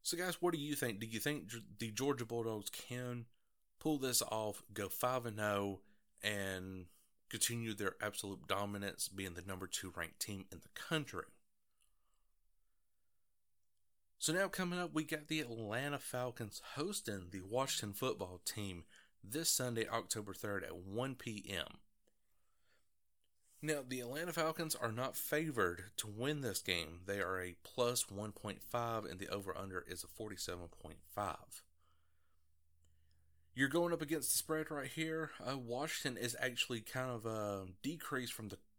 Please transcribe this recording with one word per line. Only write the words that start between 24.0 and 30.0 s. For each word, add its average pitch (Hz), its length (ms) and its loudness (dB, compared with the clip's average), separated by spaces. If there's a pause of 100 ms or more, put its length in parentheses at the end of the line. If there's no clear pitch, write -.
Atlanta 147 320 -2
Falcons 160 420 2
are 117 180 0
not 120 240 0
favored 117 680 2 (120)
to - 100 -2
win 131 360 0
this 107 180 2
game. 85 460 0
They 101 140 2
are 92 200 2
a 90 240 -4
plus 120 460 2
one 101 220 -4
point - 300 -6
five, 117 440 0
and 92 120 -6
the 92 100 -4
over-under 95 600 -2
is 90 160 -6